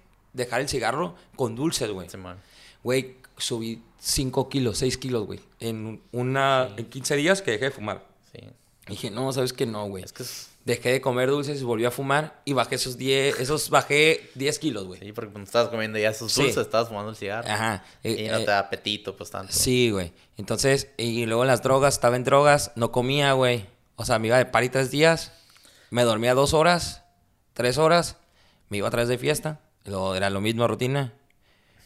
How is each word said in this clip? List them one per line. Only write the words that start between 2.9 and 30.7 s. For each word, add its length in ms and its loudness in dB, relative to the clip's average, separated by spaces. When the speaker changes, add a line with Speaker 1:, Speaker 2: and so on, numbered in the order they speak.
Speaker 1:
subí 460 -6
cinco 500 -2
kilos, 300 -2
seis 180 0
kilos, 300 -4
güey. 120 -12
En 260 -6
un-, 160 -12
una, 580 0
Speaker 2:
Sí. 80 -14
Speaker 1:
en 120 -8
quince 260 -4
días 260 2
que 100 -2
dejé 140 0
de 60 -2
fumar. 340 -10
Speaker 2:
Sí. 60 -18
Speaker 1:
Dije, 240 -10
"No, 220 -4
¿sabes 200 -2
qué? 140 -2
No, 180 -6
güey". 180 -8
Speaker 2:
Es 100 -16
que 100 -12
es 240 -12
Speaker 1:
Dejé 280 0
de 100 2
comer 260 0
dulces, 360 -2
volví 220 0
a 60 2
fumar 540 -2
y 80 -2
bajé 220 0
esos 200 -4
diez, 440 0
esos 320 -2
bajé 640 2
diez 240 -2
kilos, 260 -4
güey. 140 -14
Speaker 2:
Sí, 120 -14
porque 200 -10
cuando 160 -14
estabas 220 2
comiendo 280 -4
ya 140 2
esos 200 -6
Speaker 1:
Sí. 120 2
Speaker 2:
dulces, 180 2
estabas 280 0
fumando 200 -6
el 60 -12
cigarro. 340 -8
Speaker 1:
Ajá. 340 -2
Speaker 2:
Y 60 -2
Speaker 1:
Eh, 60 -6
Speaker 2:
no 60 -2
Speaker 1:
eh, 80 -2
Speaker 2:
te 60 2
da 80 4
apetito, 580 -6
pues, 140 -14
tanto. 220 -10
Speaker 1:
Sí, 360 4
güey. 240 -2
Entonces, 520 0
y 260 -2
luego 200 2
las 180 2
drogas, 320 4
estaba 200 2
en 100 -2
drogas, 500 6
no 160 0
comía, 420 2
güey. 320 2
O 100 -10
sea, 140 2
me 80 -2
iba 100 6
de 80 6
party 240 2
tres 220 0
días, 400 2
me 140 2
dormía 320 4
dos 180 4
horas, 480 2
tres 240 0
horas, 380 4
me 80 -4
iba 100 -2
atrás 200 0
de 100 0
fiesta, 440 -2
luego 300 -2
era 140 2
lo 120 -2
mismo 260 0
rutina. 440 -2